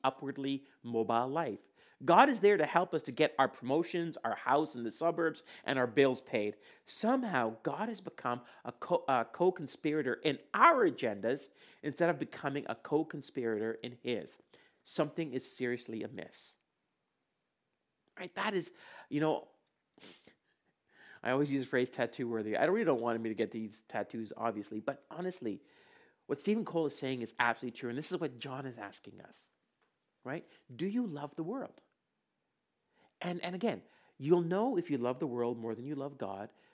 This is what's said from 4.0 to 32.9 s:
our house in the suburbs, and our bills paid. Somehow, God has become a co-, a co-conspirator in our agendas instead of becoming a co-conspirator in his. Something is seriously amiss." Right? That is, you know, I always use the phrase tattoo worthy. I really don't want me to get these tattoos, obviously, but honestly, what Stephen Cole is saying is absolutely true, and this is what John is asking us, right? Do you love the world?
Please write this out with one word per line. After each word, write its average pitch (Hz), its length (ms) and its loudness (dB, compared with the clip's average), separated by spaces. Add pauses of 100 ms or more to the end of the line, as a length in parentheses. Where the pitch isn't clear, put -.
our 113 120 0
house 147 380 2
in 120 100 -6
the 113 60 -2
suburbs, 165 540 0 (220)
and 135 120 0
our 127 80 4
bills 127 340 6
paid. 104 360 -2 (320)
Somehow, 190 760 0
God 160 260 -2
has 226 140 -10
become 123 400 -6 (240)
a 127 60 -8
co-, - 360 -2
a 123 240 4
co-conspirator 151 920 0
in 147 160 2 (160)
our 247 340 8
agendas 113 600 -2 (340)
instead 151 260 2
of 160 80 0
becoming 143 500 -6
a - 80 -4
co-conspirator 120 1000 -2 (100)
in 120 180 -10
his. 110 380 -4 (440)
Something 151 500 -4
is 127 160 -6
seriously 120 520 -6
amiss." - 540 -12 (1600)
Right? - 140 -12
That 202 220 0
is, 175 160 -2 (380)
you 143 120 0
know, 156 260 0 (1800)
I - 60 -2
always 139 220 2
use 135 140 0
the - 40 -16
phrase 127 220 2
tattoo 120 360 -2
worthy. 107 300 -2
I - 80 4
really 202 180 2
don't 139 160 4
want 117 220 0
me 113 80 -2
to 107 60 -4
get 107 160 0
these 110 360 -10
tattoos, 110 480 -6
obviously, 110 440 -4
but 139 320 -6
honestly, 165 500 -6 (640)
what 143 140 -4
Stephen 214 260 0
Cole 165 220 -2
is - 100 -6
saying 131 240 -4
is 110 180 -8
absolutely 120 380 0
true, 123 120 -6
and 120 80 -4
this 156 140 -6
is 180 80 -4
what 135 200 -6
John 135 260 -8
is 120 140 -12
asking 101 420 -14
us, - 260 -20 (760)
right? 139 200 -8 (320)
Do 156 120 -4
you 233 180 0
love 143 300 -8
the 165 80 -6
world? 226 360 -8 (1400)